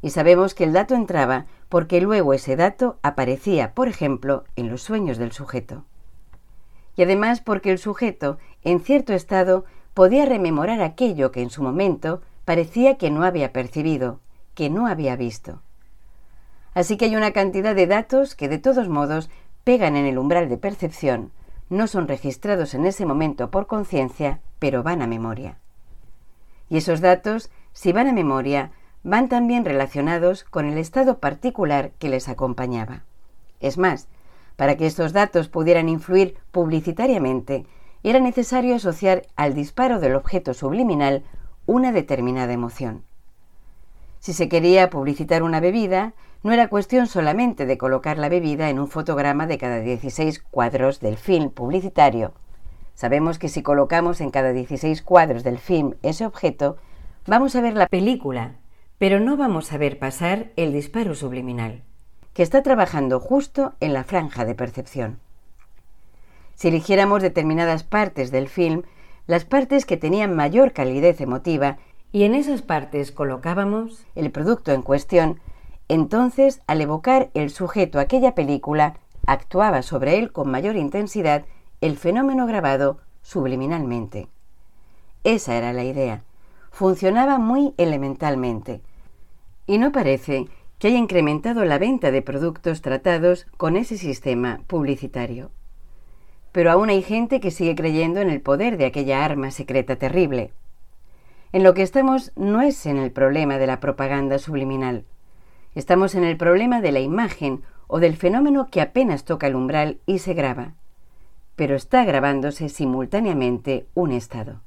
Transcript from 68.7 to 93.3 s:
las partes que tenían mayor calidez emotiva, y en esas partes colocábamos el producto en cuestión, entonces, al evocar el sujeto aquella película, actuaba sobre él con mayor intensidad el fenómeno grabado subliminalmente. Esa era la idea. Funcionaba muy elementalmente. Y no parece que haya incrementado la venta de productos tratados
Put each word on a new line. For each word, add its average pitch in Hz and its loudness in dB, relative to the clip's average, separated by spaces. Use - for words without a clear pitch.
las 165 0
partes 269 2
que 165 -2
tenían 190 0
mayor 175 4
calidez 143 2
emotiva, 139 -2
y 202 4
en 214 4
esas 277 0
partes 143 -4
colocábamos 190 -4
el - -4
producto 170 0
en 131 2
cuestión, 156 2
entonces, 240 2
al 156 0
evocar 160 2
el 147 -2
sujeto 170 0
aquella 247 4
película, 147 0
actuaba 180 2
sobre 143 0
él 226 -2
con 135 -4
mayor 165 -2
intensidad 165 0
el 151 0
fenómeno 254 0
grabado 139 0
subliminalmente. 131 -4
Esa 208 0
era 120 -2
la 123 -4
idea. 127 -4
Funcionaba 196 2
muy 262 2
elementalmente. 135 -2
Y 202 2
no 247 4
parece 135 0
que 202 2
haya 247 4
incrementado 190 2
la 147 2
venta 214 2
de 131 2
productos 160 -4
tratados 170 2